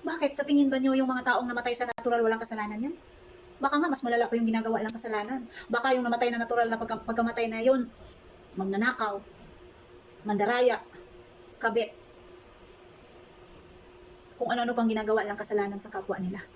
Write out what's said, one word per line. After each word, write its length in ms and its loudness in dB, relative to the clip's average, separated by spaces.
Bakit? 240 -2
Sa 160 -4
tingin 240 6
ba 80 0
nyo 160 2
yung 160 2
mga 240 0
taong 80 0
namatay 320 -4
sa 80 -2
natural, 400 0
walang 160 2
kasalanan 400 -6
yan? 160 -4
Baka 180 0
nga, 140 2
mas 100 -2
malala 240 2
pa 140 0
yung 100 2
ginagawa 320 0
lang 140 -4
kasalanan. 500 -4
Baka 240 2
yung 140 2
namatay 260 2
na 80 -4
natural 300 2
na 100 -2
pagka-, 240 -6
pagkamatay 460 0
na 100 -4
yun, 300 4
magnanakaw, 640 0
mandaraya, 560 2
kabit, 320 0
kung 160 0
ano-ano 180 0
pang 140 2
ginagawa 400 2
lang 80 -4
kasalanan 480 -2
sa 80 -10
kapwa 320 -6
nila. 160 -4